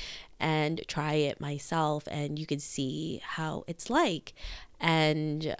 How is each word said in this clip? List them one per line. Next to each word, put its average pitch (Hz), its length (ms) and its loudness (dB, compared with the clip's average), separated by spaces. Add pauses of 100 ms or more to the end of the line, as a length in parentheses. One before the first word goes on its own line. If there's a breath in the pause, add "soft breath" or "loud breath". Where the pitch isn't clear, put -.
(400 loud breath)
and 156 480 2
try 151 260 0
it 147 280 2
myself, 151 680 0
and 147 260 -2
you 156 80 -4
can 143 140 -2
see 143 640 -2
how 156 420 -4
it's - 240 -6
like. 247 440 2 (460 loud breath)
And 156 800 4